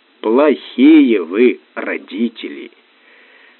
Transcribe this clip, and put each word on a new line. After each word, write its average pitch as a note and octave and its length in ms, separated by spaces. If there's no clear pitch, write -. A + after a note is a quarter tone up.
Плохие C3 1000
вы G2+ 380
родители». G2+ 960